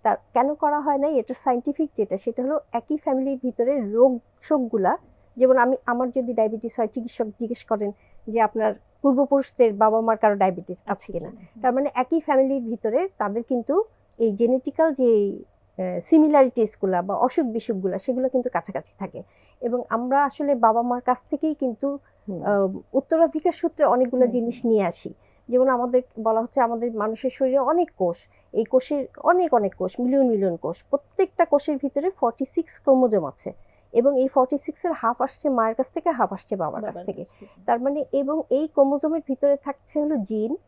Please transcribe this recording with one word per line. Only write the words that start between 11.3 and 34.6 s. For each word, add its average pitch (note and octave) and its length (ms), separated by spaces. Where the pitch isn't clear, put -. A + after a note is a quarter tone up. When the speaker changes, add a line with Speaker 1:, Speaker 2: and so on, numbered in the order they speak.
Speaker 2:
হুম। - 200
Speaker 1:
তার B3 120
মানে C#4 220
একই B3+ 240
ফ্যামিলির C4+ 440
ভিতরে A#3 540
তাদের G#3 260
কিন্তু C4+ 400
এই A3+ 140
জেনেটিক্যাল C4 600
যে, B3+ 160
আহ, - 680
সিমিলারিটিসগুলা B3 1040
বা F#3+ 140
অসুখ - 300
বিসুখগুলা G3+ 520
সেগুলো B3+ 320
কিন্তু B3 200
কাছাকাছি - 500
থাকে। - 240
এবং B3 180
আমরা B3+ 340
আসলে C#4+ 320
বাবা A3+ 260
মার B3 200
কাছ B3+ 280
থেকেই D#4 240
কিন্তু, C4 340
Speaker 2:
হুম। F3+ 160
Speaker 1:
আহ, G3 360
উত্তরাধিকার D#4+ 580
সূত্রে D#4+ 340
অনেকগুলো B3+ 360
Speaker 2:
হুম, A#3+ 100
Speaker 1:
জিনিস A#3 320
Speaker 2:
হুম। A#3 80
Speaker 1:
নিয়ে G#3+ 140
আসি। - 280
যেমন B3+ 200
আমাদের B3 320
বলা A3 220
হচ্ছে A#3+ 200
আমাদের A#3 320
মানুষের A3 360
শরীরে C4 300
অনেক D#4 380
কোষ, F3 200
এই A3+ 100
কোষের C4 440
অনেক, F4 360
অনেক G3+ 220
কোষ, F#3 240
মিলিয়ন C4 280
মিলিয়ন G3 280
কোষ, - 340
প্রত্যেকটা - 560
কোষের D4 320
ভিতরে C#4+ 320
ফর্টি C4 360
সিক্স - 340
ক্রোমোজোম B3 460
আছে - 260
এবং B3+ 260
এই C4 80
ফর্টি C4 300
সিক্স - 280